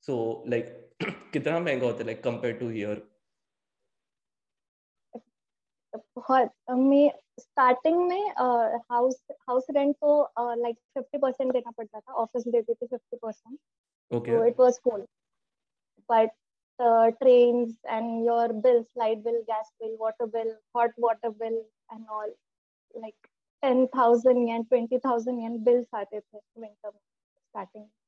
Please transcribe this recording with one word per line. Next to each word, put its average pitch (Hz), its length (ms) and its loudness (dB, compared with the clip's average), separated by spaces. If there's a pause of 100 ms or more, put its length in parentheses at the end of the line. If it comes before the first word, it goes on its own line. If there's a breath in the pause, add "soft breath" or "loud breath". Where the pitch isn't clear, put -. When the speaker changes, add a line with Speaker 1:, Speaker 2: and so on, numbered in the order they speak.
(100)
Speaker 1:
So, 135 40 -2 (280)
like, 120 240 -4 (340)
<clears throat> - 320 -10
कितना 156 260 -2
महंगा 139 280 -2
होता 113 180 -4
है, - 0 -
like, 117 280 -6
compared 117 300 -6
to 110 220 -6
here? 104 160 -6 (3250)
Speaker 2:
बहुत, 254 340 2 (200)
मैं 277 400 6 (300)
स्टार्टिंग 311 680 2
में, 392 220 -2
अ, 240 460 0 (140)
हाउस, 247 420 0
हाउस 254 380 -4
रेंट 285 260 0
तो, 294 240 2
अ, 240 340 -4
like, 233 220 -4
फिफ्टी - 420 -10
परसेंट 262 340 -2
देना 240 180 -4
पड़ता 220 300 -16
था, 262 120 -20
ऑफिस 240 360 -6
देती 233 260 0
थी 240 120 -10
फिफ्टी 240 300 -12
परसेंट। 226 420 -14 (560)
Speaker 1:
ओके। 120 160 -4
Speaker 2:
So 226 140 2
it 240 100 2
was 247 200 4 (140)
cool। 208 180 -6 (1040)
But, 226 160 4 (540)
uh, 226 280 6 (120)
trains 240 460 6
and 226 600 -6
your 233 200 0
bills, 226 380 2 (120)
light 226 240 -2
bill, 233 180 -2
gas 220 280 -6 (140)
bill, 220 180 -10
water 220 260 -4
bill, 226 240 -4 (260)
hot 240 140 2 (140)
water 226 260 0
bill 226 260 -6 (380)
and 220 60 -18
all, 214 280 -10 (720)
like, 220 260 -18 (360)
टेन 262 240 4
थाउजेंड 240 640 4
yen, 226 180 -6
ट्वेंटी 240 300 0
थाउजेंड 240 520 -4
yen 233 180 -2
bills 240 260 2
आते 214 260 -8
थे - 180 -20
विंटर 208 500 -20
में, 208 120 -20 (380)
starting 208 460 -16
में। - 60 -20 (180)